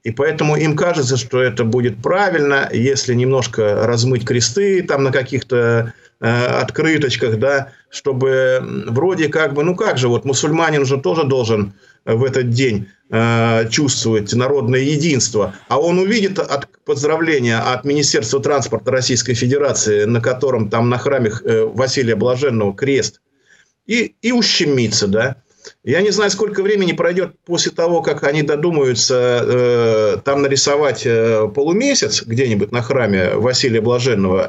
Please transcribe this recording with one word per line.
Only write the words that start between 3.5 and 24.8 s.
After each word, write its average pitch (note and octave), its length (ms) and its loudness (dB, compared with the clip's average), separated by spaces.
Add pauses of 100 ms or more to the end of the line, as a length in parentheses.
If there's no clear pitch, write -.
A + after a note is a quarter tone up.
размыть A#2+ 400 0
кресты F#3 560 0
там C#3+ 220 0
на C3 60 2
каких-то, A#2+ 840 0 (260)
э, A#2 60 -4 (340)
открыточках, B2+ 800 0
да, C3+ 340 0 (160)
чтобы, C3 720 0
м, - 240 -8 (100)
вроде D#3+ 340 0
как D#3 260 0
бы, D3 100 0
ну F3+ 100 0
как F3+ 220 -2
же, B2+ 120 2
вот A#2+ 180 0
мусульманин D3+ 580 0
же C3 160 0
тоже E3 240 0
должен A2+ 480 0 (320)
в A2+ 200 0
этот B2 260 0
день, A#2 380 0 (220)
э, A2+ 600 2
чувствовать A2+ 640 0
народное B2+ 460 0
единство. C3+ 760 0 (140)
А C3 120 0
он E3+ 180 2
увидит G3 400 0
от, C#3+ 300 -4 (160)
поздравления D3 760 0
от B2 280 -4
Министерства C#3+ 540 0
транспорта C3+ 500 -2
Российской A#2 440 0
Федерации, B2 720 0
на A#2 160 0
котором A#2+ 480 0
там A#2 220 0
на B2 80 0
храме, B2 320 0 (140)
э, A2 200 2 (100)
Василия B2 420 0
Блаженного A#2 580 0
крест, C3+ 460 -2 (680)
и, A3 340 -2
и A3+ 120 -2
ущемится, C3+ 760 0